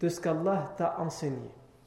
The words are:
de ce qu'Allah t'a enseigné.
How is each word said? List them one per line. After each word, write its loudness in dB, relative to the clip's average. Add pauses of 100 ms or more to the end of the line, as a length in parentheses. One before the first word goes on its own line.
de 4
ce 0
qu'Allah 2
t'a 2
enseigné. -4 (360)